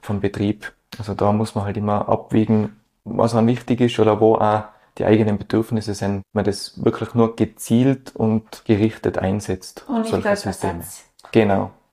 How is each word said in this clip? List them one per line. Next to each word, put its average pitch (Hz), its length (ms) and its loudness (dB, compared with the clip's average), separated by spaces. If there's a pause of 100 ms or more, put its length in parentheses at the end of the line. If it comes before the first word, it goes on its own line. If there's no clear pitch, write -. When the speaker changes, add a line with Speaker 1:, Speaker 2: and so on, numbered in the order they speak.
Speaker 1:
vom 101 180 -4
Betrieb. 101 520 -4 (260)
Also 98 180 -8
da 104 160 2
muss 107 240 -2
man 101 100 -4
halt 101 120 -6
immer 104 300 -2
abwägen, 107 720 0 (240)
was 110 320 0
einem 113 120 4
wichtig 123 340 0
ist 120 180 2
oder 107 220 4
wo 110 140 6
auch 107 280 2 (360)
die - 60 -2
eigenen 107 320 4
Bedürfnisse 110 580 -2
sind, 101 260 -4 (120)
man 104 120 0
das - 380 -6
wirklich - 320 -2
nur 113 200 2
gezielt 123 800 0
und - 500 -2
gerichtet 110 520 0
einsetzt, 95 680 -6
Speaker 2:
Und 226 140 -2
nicht 226 100 -4
Speaker 1:
solche 208 180 -2
Speaker 2:
als 202 140 -2
Speaker 1:
Systeme. 92 300 -6
Speaker 2:
Ersatz. - 300 -14 (280)
Speaker 1:
Genau. 98 400 2 (220)